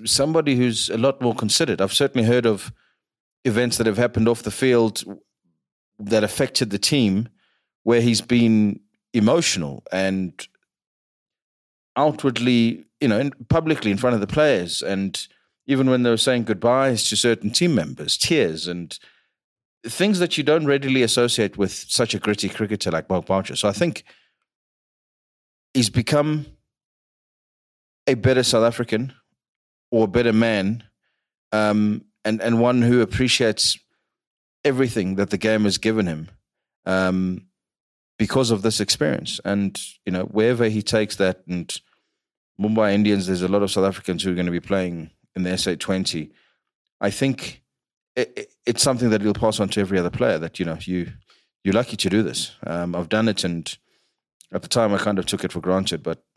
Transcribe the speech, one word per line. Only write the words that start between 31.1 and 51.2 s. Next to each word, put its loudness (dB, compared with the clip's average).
um, 0
and, -2
and 2
one 2
who 4
appreciates 0
everything 0
that 0
the -4
game 0
has 0
given 0
him, -8
um, -2
because 0
of 0
this -2
experience. -2
And, -2
you -4
know, -2
wherever 2
he -2
takes -2
that, 0
and -6
Mumbai 2
Indians, 2
there's -2
a -2
lot 2
of -2
South 0
Africans -4
who -2
are 0
gonna -2
be -2
playing -4
in -4
the -2
S -4
A -2
twenty. -4
I 0
think -4
it, -4
it, -16
it's -2
something 2
that 2
he'll 0
pass 0
on 0
to -2
every 0
other 0
player 0
that, -8
you -2
know, -6
you, -6